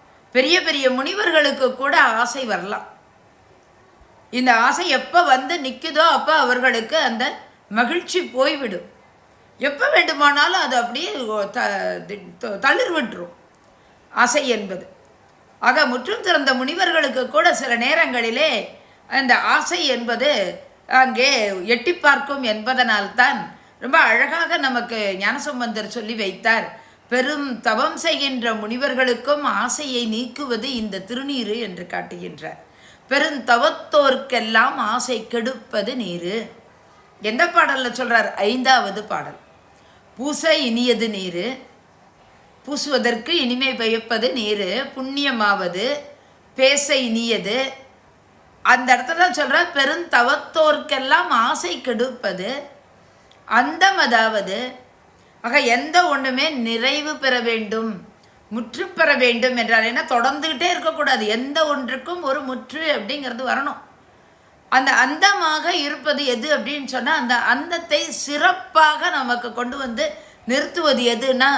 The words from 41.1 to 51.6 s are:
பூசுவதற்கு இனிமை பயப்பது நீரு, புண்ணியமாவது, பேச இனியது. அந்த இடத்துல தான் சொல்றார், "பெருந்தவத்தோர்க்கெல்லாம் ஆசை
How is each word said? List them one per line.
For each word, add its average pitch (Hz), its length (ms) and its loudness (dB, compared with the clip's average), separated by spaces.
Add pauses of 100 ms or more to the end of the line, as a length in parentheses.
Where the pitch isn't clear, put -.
பூசுவதற்கு 262 760 0
இனிமை 254 340 0
பயப்பது 226 580 -2
நீரு, 214 640 -2
புண்ணியமாவது, 233 1000 -2 (600)
பேச 277 420 4
இனியது. 233 760 -2 (920)
அந்த 247 340 4
இடத்துல 254 200 -4
தான் 359 180 4
சொல்றார், 302 420 0
"பெருந்தவத்தோர்க்கெல்லாம் 294 1500 2
ஆசை 247 520 0